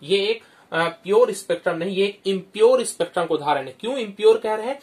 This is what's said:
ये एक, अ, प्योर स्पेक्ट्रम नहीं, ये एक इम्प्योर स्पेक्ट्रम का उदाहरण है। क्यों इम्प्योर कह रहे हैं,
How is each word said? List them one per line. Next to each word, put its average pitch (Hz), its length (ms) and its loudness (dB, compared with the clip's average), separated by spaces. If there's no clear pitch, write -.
ये 196 240 -2
एक, 226 160 -4
अ, 165 140 0
प्योर 190 440 0
स्पेक्ट्रम 175 460 -4
नहीं, 180 140 -4
ये 190 140 0
एक 202 200 -6
इम्प्योर 214 580 2
स्पेक्ट्रम 175 420 -4
का 165 100 0
उदाहरण 143 320 -2
है। 127 120 -14
क्यों 254 180 -6
इम्प्योर 214 400 2
कह 214 180 -4
रहे 220 100 -6
हैं, 277 180 -6